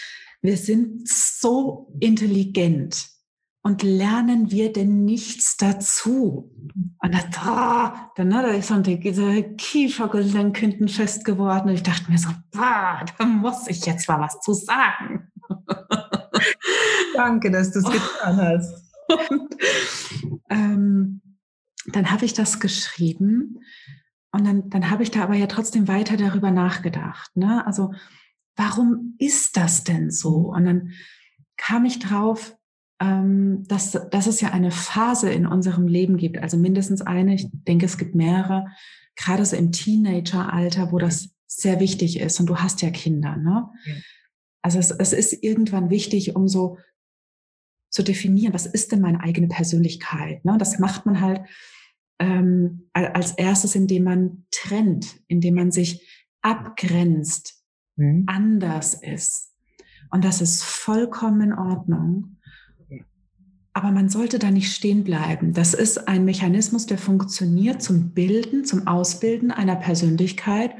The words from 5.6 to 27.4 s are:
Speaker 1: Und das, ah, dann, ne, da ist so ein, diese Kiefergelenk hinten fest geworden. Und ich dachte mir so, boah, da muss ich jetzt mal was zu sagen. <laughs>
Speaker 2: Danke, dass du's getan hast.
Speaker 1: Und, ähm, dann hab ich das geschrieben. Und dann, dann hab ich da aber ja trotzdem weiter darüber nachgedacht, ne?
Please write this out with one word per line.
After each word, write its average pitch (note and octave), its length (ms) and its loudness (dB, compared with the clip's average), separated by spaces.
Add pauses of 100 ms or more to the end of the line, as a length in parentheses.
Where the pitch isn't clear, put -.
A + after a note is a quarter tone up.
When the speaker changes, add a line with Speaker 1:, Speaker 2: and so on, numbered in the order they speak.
Speaker 1:
Und F3 160 -2
das, F3+ 100 0 (140)
ah, A#3+ 760 -2
dann, F#3 120 0
ne, A#3 160 4
da B3 60 2
ist G3+ 180 0
so A3 80 0
ein, G3 80 4
diese G3 580 2 (140)
Kiefergelenk G#3 1000 0
hinten G#3+ 300 2
fest - 380 -2
geworden. F#3+ 440 0
Und F#3 60 2
ich F3 80 -2
dachte E3+ 280 -2
mir E3+ 60 6
so, E3 120 0 (220)
boah, G3+ 520 0 (140)
da A3 80 0
muss A#3 420 0
ich F3 180 -4
jetzt E3+ 220 -2
mal D#3 120 2
was D3+ 220 -6
zu G#3+ 120 0
sagen. - 800 -2 (160)
<laughs> - 1700 -2
Speaker 2:
Danke, A#3 360 2
dass F#3 200 2
du's G3 140 2
getan G3 520 0
hast. F3 460 0 (460)
Speaker 1:
Und, C#4+ 260 -4 (960)
ähm, G3+ 720 2 (680)
dann F3+ 240 0
hab G#3 120 0
ich A#3 100 0
das G#3+ 260 -2
geschrieben. G3 1000 -2 (720)
Und G3+ 140 2
dann, G3+ 240 0
dann F3 220 0
hab G#3 100 0
ich A3+ 100 -2
da G#3+ 120 0
aber G3 120 0
ja G3+ 120 2
trotzdem G#3+ 400 0
weiter G#3+ 300 0
darüber G3 340 2
nachgedacht, E3+ 840 -2
ne? G#3+ 280 2